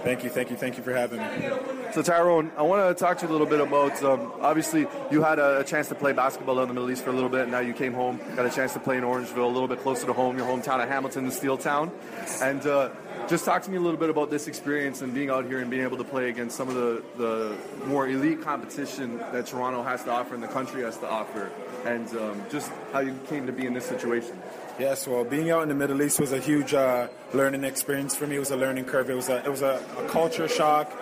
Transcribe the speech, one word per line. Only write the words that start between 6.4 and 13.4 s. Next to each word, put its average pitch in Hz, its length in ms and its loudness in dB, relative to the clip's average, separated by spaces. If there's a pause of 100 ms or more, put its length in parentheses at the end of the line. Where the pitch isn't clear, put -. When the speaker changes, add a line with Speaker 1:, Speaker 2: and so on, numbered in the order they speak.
Speaker 2:
in 127 80 2
the 123 60 -4
Middle 123 160 -2
East 127 120 -4
for 131 80 -2
a - 20 0
little 127 180 2
bit, 131 120 2
and 120 80 -2
now 123 80 0
you 123 140 0
came 127 200 -2
home, 123 280 0 (160)
got 123 100 4
a 120 40 2
chance 131 240 0
to - 40 -6
play 127 200 0
in 127 40 0
Orangeville, 123 420 0
a - 20 4
little 127 200 2
bit 123 140 -2
closer 131 260 -2
to 123 60 0
home, 127 260 2
your 123 80 0
hometown 127 360 0
of 117 60 0
Hamilton, 135 380 -2
the 127 60 -2
Steel 135 240 0
Town. 147 340 0 (500)
And, 135 260 0
uh, 139 240 4 (360)
just 170 180 0